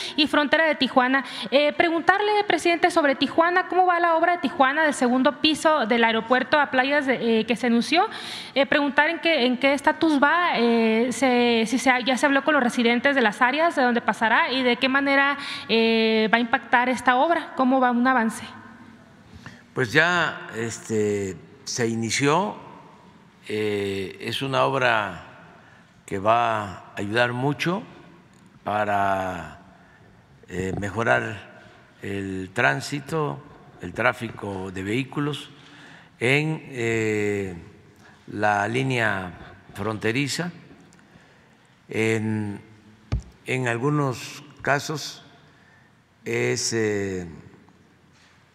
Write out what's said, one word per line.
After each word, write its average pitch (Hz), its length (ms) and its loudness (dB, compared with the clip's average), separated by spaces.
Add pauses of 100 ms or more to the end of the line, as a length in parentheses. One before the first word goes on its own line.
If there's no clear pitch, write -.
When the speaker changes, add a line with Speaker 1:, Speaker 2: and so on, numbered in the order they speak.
(140)
Speaker 1:
y 302 140 0
Frontera 302 360 2
de 302 120 2
Tijuana. 262 480 2 (260)
Eh, 294 220 2
preguntarle, 359 760 2
presidente, 339 460 2
sobre 294 240 2
Tijuana, 349 500 2
¿cómo 359 180 2
va 349 140 4
la 339 160 2
obra 339 200 4
de 349 40 -2
Tijuana 277 460 2
del 294 100 2
segundo 262 460 0
piso 311 460 2
del 233 180 2
aeropuerto 247 560 2
a 277 100 0
playas 269 360 2
de, 226 340 2
eh, 220 60 -2
que 233 100 0
se 254 100 -4
anunció? 240 400 2 (480)
Eh, 269 100 2
preguntar 294 440 2
en 339 100 -2
qué, 311 260 2
en 247 140 2
qué 277 160 4
estatus 302 480 2
va, 320 340 2
eh, 233 540 2
se, 240 560 2
si 226 140 -2
se 269 100 2
ha, 247 80 2
ya 247 180 0
se 302 100 2
habló 277 180 2
con 311 100 2
los 277 80 4
residentes 240 540 2
de 262 60 4
las 214 200 2
áreas 311 320 2
de 294 80 2
donde 240 180 2
pasará 240 520 2
y 262 100 0
de 240 140 2
qué 262 120 0
manera, 277 480 2 (320)
eh, 220 640 2
va 226 60 8
a - 20 2
impactar 247 480 2
esta 262 280 2
obra, 320 400 0
cómo 262 240 2
va 247 100 4
un 240 160 0
avance. 233 380 0 (1300)
Speaker 2:
Pues 113 180 -2
ya, 160 600 2
este, 104 840 -2 (280)
se 120 240 -4
inició. 139 760 -2 (840)
Eh, 101 760 -4
es 117 180 -6
una 135 240 0
obra 117 580 0 (840)
que 98 120 -8
va 110 460 0
a 92 320 -16
ayudar 117 380 0
mucho 147 480 -4 (800)
para, 98 1000 -2 (880)
eh, 92 320 -6
mejorar 113 800 -2 (400)
el 95 540 -8
tránsito, 143 880 -4 (400)
el 90 100 -12
tráfico 104 800 -4
de 92 120 -10
vehículos 135 680 -6 (720)
en, 151 500 0
eh, 107 840 -2 (760)
la 104 380 0
línea 113 680 -2 (400)
fronteriza. 113 760 -4 (1400)
En, 107 720 -2 (840)
en 127 240 -4
algunos 131 760 -2 (200)
casos 143 600 -4 (1040)
es, 120 480 -2
eh, 101 560 -2 (1300)